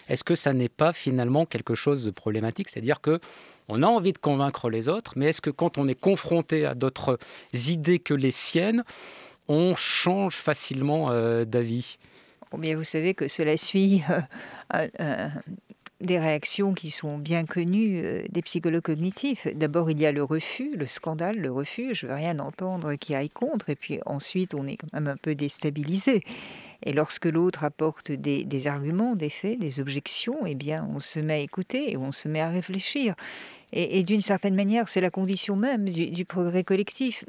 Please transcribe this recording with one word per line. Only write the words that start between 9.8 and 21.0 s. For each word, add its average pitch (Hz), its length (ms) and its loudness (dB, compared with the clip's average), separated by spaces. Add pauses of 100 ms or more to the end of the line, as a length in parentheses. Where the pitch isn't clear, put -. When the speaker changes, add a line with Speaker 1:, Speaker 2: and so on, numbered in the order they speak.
Speaker 1:
facilement, 147 800 0
euh, 117 320 2
d'avis ? 117 520 -2 (540)
Speaker 2:
Oh 156 80 -8
bien, 160 180 0
vous 160 60 -4
savez 160 320 0
que 139 140 -2
cela 156 280 2
suit, 196 540 4
euh, 175 100 4 (500)
un, - 180 -2 (100)
un, 151 320 -2 (720)
des 180 180 2
réactions 160 560 2
qui 160 160 -6
sont 147 260 -4
bien 160 300 0
connues, 185 560 2
euh, 92 280 -4
des 175 120 -2
psychologues 165 400 0
cognitifs. 180 720 -2
D'abord, 156 340 2
il 151 120 2
y 156 60 6
a 151 40 6
le 143 140 2
refus, 160 520 -2
le 143 100 -2
scandale, 170 500 -2